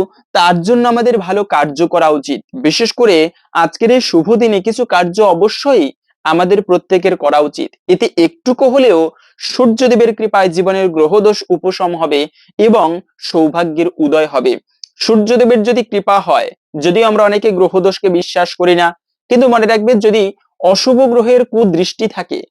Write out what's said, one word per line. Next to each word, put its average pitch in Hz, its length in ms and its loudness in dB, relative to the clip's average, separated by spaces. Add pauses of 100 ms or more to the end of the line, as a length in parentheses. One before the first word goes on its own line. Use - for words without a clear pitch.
(340)
তার 175 280 2
জন্য 240 260 0
আমাদের 233 300 0
ভালো 190 260 -4
কার্য 151 440 -2
করা 170 220 0
উচিত। 139 300 -4 (260)
বিশেষ 220 280 0
করে 170 360 2 (240)
আজকের 165 380 -2
এই 254 100 2
শুভ 165 260 0 (140)
দিনে 214 260 0
কিছু 233 180 -4
কার্য 180 360 -2
অবশ্যই 202 640 0 (400)
আমাদের 180 360 0
প্রত্যেকের 180 560 0
করা 147 220 0
উচিত। 147 300 -4 (240)
এতে 226 120 0 (200)
একটুকু 247 440 -2
হলেও 240 300 2 (400)
সূর্যদেবের 233 800 0
কৃপায় 202 320 0
জীবনের 190 460 -2
গ্রহদোষ 196 420 2 (180)
উপশম 180 400 -4
হবে 151 240 -2 (400)
এবং 214 280 2 (420)
সৌভাগ্যের 165 580 -2 (100)
উদয় 156 360 0
হবে। 127 200 0 (500)
সূর্যদেবের 226 600 2
যদি 233 200 0
কৃপা 202 360 -2
হয়, 151 300 -2 (340)
যদিও 196 260 2
আমরা 214 140 2
অনেকে 208 280 0
গ্রহদোষকে 185 580 0
বিশ্বাস 175 460 -2
করি 175 200 0
না, 175 120 0 (420)
কিন্তু 247 180 2
মনে 233 240 2
রাখবেন, 220 280 0
যদি 214 240 2 (360)
অশুভ 196 380 2 (140)
গ্রহের 240 340 2
কুদৃষ্টি 202 600 -2
থাকে, - 320 -10 (120)